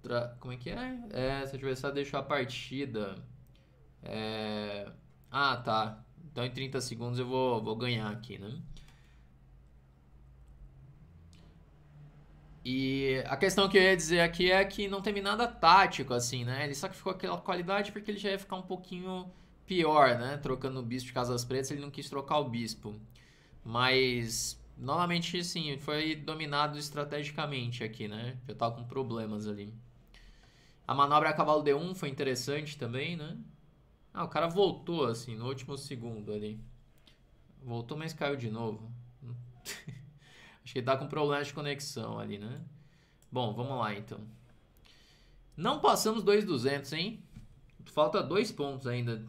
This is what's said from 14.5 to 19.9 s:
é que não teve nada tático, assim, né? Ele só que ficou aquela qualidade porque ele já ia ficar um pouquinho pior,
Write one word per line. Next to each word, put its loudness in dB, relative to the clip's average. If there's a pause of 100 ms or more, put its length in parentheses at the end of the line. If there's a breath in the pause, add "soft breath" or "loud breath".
é 8
que -2
não -2
teve 0
nada 2
tático, 8
assim, 0
né? -2
Ele -4
só -4
que -10
ficou -4
aquela -4
qualidade -2
porque -8
ele -2
já 0
ia 0
ficar -6
um -6
pouquinho -8 (360 loud breath)
pior, 8